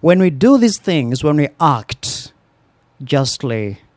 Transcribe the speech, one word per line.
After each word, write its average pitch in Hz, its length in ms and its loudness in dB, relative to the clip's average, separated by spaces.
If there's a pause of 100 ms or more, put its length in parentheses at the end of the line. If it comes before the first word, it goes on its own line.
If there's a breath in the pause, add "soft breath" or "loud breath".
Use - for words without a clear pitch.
When 180 180 4
we 185 120 4
do 214 260 4
these 226 220 2
things, 135 440 -2
when 151 140 2
we 147 120 0 (100)
act - 720 -4 (720)
justly 120 760 -4 (180)